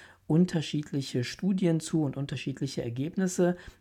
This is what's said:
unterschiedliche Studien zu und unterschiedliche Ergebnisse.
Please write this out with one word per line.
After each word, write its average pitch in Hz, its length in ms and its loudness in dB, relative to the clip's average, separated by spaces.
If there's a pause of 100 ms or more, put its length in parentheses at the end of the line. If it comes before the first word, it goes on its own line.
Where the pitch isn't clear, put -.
(280)
unterschiedliche 151 960 2
Studien 180 560 0
zu 160 240 0
und 135 120 -2
unterschiedliche 139 680 -6
Ergebnisse. 175 720 0 (260)